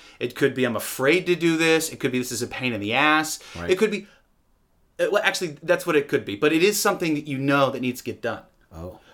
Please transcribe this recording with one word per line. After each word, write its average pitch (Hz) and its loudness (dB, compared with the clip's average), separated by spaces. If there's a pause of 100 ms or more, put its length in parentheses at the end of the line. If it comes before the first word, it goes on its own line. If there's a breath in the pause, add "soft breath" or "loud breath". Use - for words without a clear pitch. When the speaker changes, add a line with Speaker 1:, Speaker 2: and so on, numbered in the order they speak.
(200 loud breath)
Speaker 1:
It 123 -6
could 135 2
be, 127 0
"I'm 117 0
afraid 156 0
to 175 4
do 165 2
this." 160 2
It 120 -14
could 127 0
be, 127 0
"This 127 -6
is 110 -4
a 120 -6
pain 123 -4
in 101 -4
the 104 -2
ass." 151 2 (160 loud breath)
Speaker 2:
Right. 87 -6
Speaker 1:
It 185 2
could 208 4
be, 196 -6 (920 loud breath)
uh, 175 0
well, 202 4
actually, 185 -2
that's 175 0
what 165 2
it 143 2
could 120 0
be. 101 -6
But 147 2
it 165 2
is 208 4
something 175 0
that 151 -4
you 139 -6
know 139 4
that 120 -6
needs 123 -4
to - -18
get - -10
done. 110 -6 (320)
Speaker 2:
Oh, 87 -14 (140 soft breath)